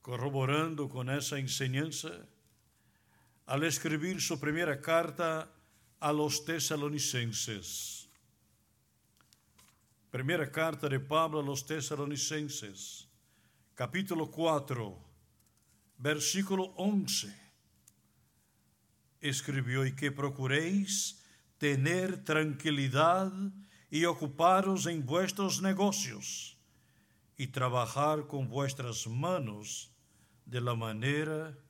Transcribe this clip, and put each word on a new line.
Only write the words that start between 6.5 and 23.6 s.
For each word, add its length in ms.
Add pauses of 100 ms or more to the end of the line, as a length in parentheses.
primera 440
carta 360
de 120
Pablo 400
a 20
los 240
tesalonicenses, 1400 (680)
capítulo 560
cuatro, 760 (920)
versículo 640 (140)
once, 600 (1800)
escribió: 640
"Y 120
que 160
procuréis 1080 (380)
tener 640
tranquilidad 1120 (560)